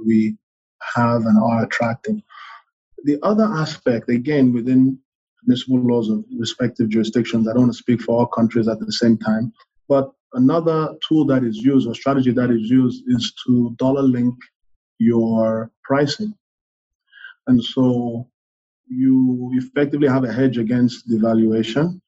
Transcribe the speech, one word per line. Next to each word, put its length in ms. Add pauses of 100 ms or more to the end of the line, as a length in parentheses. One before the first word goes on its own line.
we 300 (600)
have 300
and 140
are 240
attracting. 580 (840)
The 180
other 220
aspect, 640
again, 440
within 460 (460)
permissible 340
laws 300
of 160 (120)
respective 520
jurisdictions, 580
I 60
don't 80
want 100
to 60
speak 240
for 160
all 80
countries 420
at 120
the 120
same 260
time, 360 (340)
but 240 (220)
another 600 (140)
tool 200
that 180
is 120
used 300
or 80
strategy 360
that 200
is 180
used 380
is 260 (120)
to 320
dollar 240
link 340 (600)
your 760 (140)
pricing. 480 (1120)
And 160
so 640 (580)
you 640
effectively 540
have 160
a 80
hedge 260
against 520
devaluation. 1000